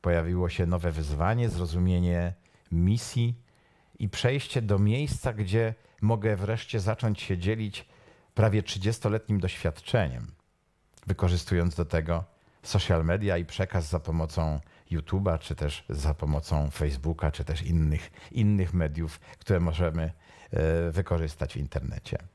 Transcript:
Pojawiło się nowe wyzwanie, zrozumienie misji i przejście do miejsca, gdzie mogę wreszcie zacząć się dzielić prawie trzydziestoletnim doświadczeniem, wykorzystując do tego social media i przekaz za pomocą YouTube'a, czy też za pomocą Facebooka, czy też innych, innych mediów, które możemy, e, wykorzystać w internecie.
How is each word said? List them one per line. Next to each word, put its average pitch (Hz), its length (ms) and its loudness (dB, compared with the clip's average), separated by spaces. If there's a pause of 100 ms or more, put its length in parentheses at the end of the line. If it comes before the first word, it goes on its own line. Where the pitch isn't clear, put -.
Pojawiło 87 480 2
się 87 180 0
nowe 85 260 0
wyzwanie, 80 560 0
zrozumienie 87 840 0 (380)
misji 117 640 2 (640)
i 104 100 -4
przejście 127 540 -2
do 101 160 2
miejsca, 123 540 2
gdzie 107 420 0 (260)
mogę 107 360 2
wreszcie 107 440 -2
zacząć 104 400 0
się 92 180 -2
dzielić 107 500 -2 (460)
prawie 107 280 4
trzydziestoletnim 104 760 0
doświadczeniem, 78 880 -2 (800)
wykorzystując 87 680 2
do 87 100 0
tego 82 400 0 (380)
social 87 420 2
media 92 340 2
i 87 60 -2
przekaz 90 440 -2
za 80 120 0
pomocą 80 600 -2 (300)
YouTube'a, 85 480 0
czy - 160 -6
też - 340 -4
za 73 260 0
pomocą 73 560 0
Facebooka, 73 600 -2
czy 71 140 -6
też 78 180 -4
innych, 78 480 2 (220)
innych 101 420 2
mediów, 80 460 -2 (180)
które 92 220 2
możemy, 82 520 0 (380)
e, 82 400 2
wykorzystać 82 600 -2
w - 40 -10
internecie. - 600 -6 (160)